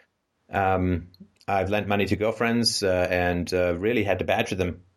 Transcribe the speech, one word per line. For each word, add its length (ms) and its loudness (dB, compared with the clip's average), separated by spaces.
Um, 580 0
I've 220 0
lent 180 0
money 160 2
to 120 0
girlfriends, 640 0
uh, 280 2
and, 440 0
uh, 240 2
really 260 0
had 140 0
to 80 -4
badger 300 0
them, 260 -4